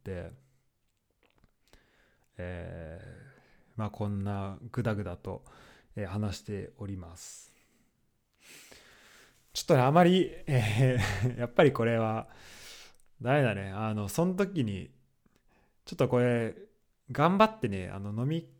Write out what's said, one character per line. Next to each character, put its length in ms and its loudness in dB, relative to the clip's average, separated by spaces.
て、 260 -10
え 640 -10
ー、 320 -20
ま 100 -6
あ、 40 -6
こ 180 -6
ん 160 -4
な 340 -6
グ 100 -6
ダ 140 -2
グ 80 -6
ダ 140 -10
と、 260 -12
え 80 -6
ー、 20 -6
話 300 -4
し 40 -16
て 360 -10
お 100 -12
り 80 -8
ま 220 -14
す。 360 -20
ち 80 -6
ょ 20 -6
っ 40 -18
と 80 6
ね、 60 8
あ 100 6
ま 120 8
り、 280 4
え 500 2
ー、 140 0
<laughs> 20 -
や 60 -4
っ 40 -4
ぱ 140 6
り 80 8
こ 140 0
れ 120 2
は、 300 -2
ダ 120 2
メ 100 4
だ 100 2
ね。 160 -6
あ 240 -4
の、 160 -2
そ 160 2
の 80 0
時 300 -2
に、 260 -4
ち 80 -14
ょ 20 -14
っ 20 -16
と 120 2
こ 100 2
れ、 360 2
頑 260 2
張 80 8
っ 140 -2
て 100 -2
ね、 200 -6
あ 100 -10
の、 240 -6
飲 40 0
み、 220 -4